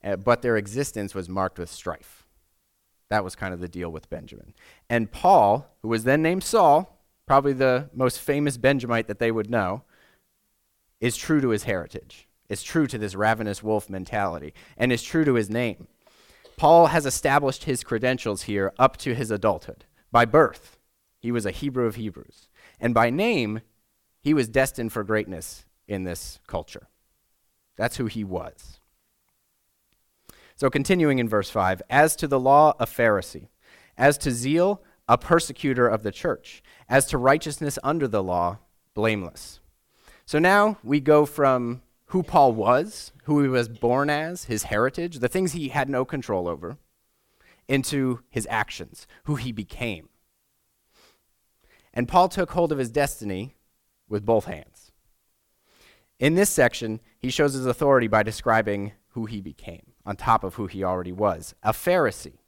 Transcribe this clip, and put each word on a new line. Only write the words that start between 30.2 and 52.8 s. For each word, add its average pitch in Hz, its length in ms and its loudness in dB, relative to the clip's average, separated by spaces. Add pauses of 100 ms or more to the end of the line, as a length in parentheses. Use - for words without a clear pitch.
So 139 160 0
continuing 147 480 2
in 120 100 0
verse 104 220 0
five, 92 400 0
"As 151 260 4
to 160 120 -6
the 135 100 2
law, 143 400 6
a 117 80 -2
Pharisee. 101 600 0 (480)
As 143 220 4
to 143 120 -2
zeal, 156 520 0 (260)
a 117 100 4
persecutor 135 720 0
of 107 140 0
the 104 100 -4
church. - 500 -8 (260)
As 139 180 4
to - 120 -2
righteousness 143 640 0
under 147 240 0
the 104 160 0
law, 90 360 -2 (360)
blameless." 107 680 -4 (640)
So 147 120 -2
now 202 460 4
we 139 160 0
go 147 260 6
from 127 560 0 (240)
who 185 160 -2
Paul 143 300 4
was, 135 580 0 (140)
who 147 180 2
he 139 60 2
was 123 200 0
born 123 420 0
as, 160 340 -4
his 110 200 -4
heritage, 131 540 -2
the 120 100 0
things 185 240 0
he 151 160 -6
had 135 200 0
no 131 160 0
control 110 420 -4
over, 85 300 -8 (880)
into 131 640 -2
his 113 220 -6
actions, - 560 -6 (180)
who 147 120 -2
he 123 140 -6
became. 107 600 -10 (1800)
And 120 120 -2
Paul 180 220 2
took 180 240 -4
hold 170 180 0
of 151 80 -4
his 123 120 -4